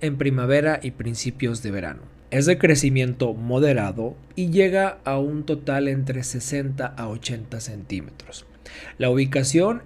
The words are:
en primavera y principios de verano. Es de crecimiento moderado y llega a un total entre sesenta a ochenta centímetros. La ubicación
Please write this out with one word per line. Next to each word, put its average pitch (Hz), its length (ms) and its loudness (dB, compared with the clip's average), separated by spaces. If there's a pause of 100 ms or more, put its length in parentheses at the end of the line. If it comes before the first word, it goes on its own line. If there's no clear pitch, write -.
en 143 160 -2
primavera 139 640 2
y 131 80 -6
principios 117 720 -4
de 107 80 -6
verano. 92 320 -8 (280)
Es 135 160 2
de 175 120 6
crecimiento 131 720 4
moderado 117 840 0 (200)
y 180 140 0
llega 190 540 4
a 135 140 0
un 147 260 -2
total 139 440 -2
entre 135 340 -2
sesenta 135 640 -4
a 117 220 -8
ochenta 110 500 -8
centímetros. - 880 -10 (520)
La 127 120 2
ubicación 139 760 2